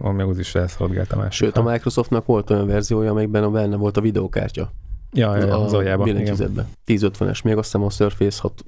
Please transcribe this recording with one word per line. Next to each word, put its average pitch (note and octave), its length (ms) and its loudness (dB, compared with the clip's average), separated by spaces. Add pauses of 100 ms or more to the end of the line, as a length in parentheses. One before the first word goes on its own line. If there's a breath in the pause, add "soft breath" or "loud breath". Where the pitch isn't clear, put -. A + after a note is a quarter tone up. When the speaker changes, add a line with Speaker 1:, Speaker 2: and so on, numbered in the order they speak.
Speaker 1:
ami G2 200 0
az F#2 180 0
is - 160 -4
elszaladgált F2+ 560 -2
a - 60 -2
másikra. G2+ 280 -2
Speaker 2:
Sőt, A2 120 2
a A#2 140 2
Microsoftnak A#2 540 0
volt A2 240 2
olyan G2+ 180 2
verziója, G#2+ 440 0
amelyikben G#2+ 320 2
a G#2 60 2
benne G#2 260 0
volt G#2 220 0
a G#2 40 2
videókártya. G2+ 680 -2 (420)
Speaker 1:
Ja, G#2 240 2
ja, G2+ 80 2
ja, G2+ 180 2
az G#2 100 0
Speaker 2:
A G#2 40 4
Speaker 1:
aljában, F#2+ 300 2
igen. G2+ 120 2
Speaker 2:
billentyűzetben. G2+ 460 -2 (200)
Tíz G#2 180 2
ötvenes, G2 380 0
még A2 160 2
azt G#2+ 60 0
hiszem G#2 200 0
a G2+ 60 2
Surface G2+ 520 0
hat, - 260 -6